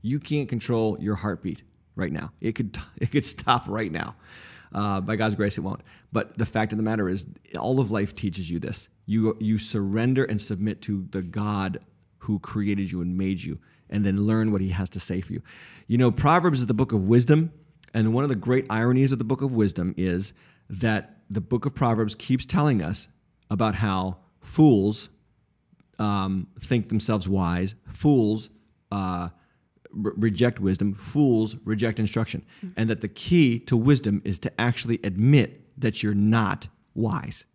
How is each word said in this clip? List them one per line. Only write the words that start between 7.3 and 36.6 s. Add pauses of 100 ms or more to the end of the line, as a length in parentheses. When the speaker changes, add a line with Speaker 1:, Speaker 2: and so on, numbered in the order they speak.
Speaker 1:
all
of
life
teaches
you
this. (160)
You,
you
surrender
and
submit
to
the
God (420)
who
created
you
and
made
you, (320)
and
then
learn
what
he
has
to
say
for
you. (460)
You
know,
Proverbs
is
the
book
of
wisdom, (400)
and
one
of
the
great
ironies
of
the
book
of
wisdom
is (380)
that (100)
the
book
of
Proverbs
keeps
telling
us (420)
about
how (240)
fools, (880)
um, (120)
think
themselves
wise, (180)
fools, (420)
uh, (640)
re-,
reject
wisdom,
fools
reject
instruction, (200)
Speaker 2:
Mm-hmm.
Speaker 1:
and
that
the
key
to
wisdom
is
to
actually
admit (160)
that
you're
not (260)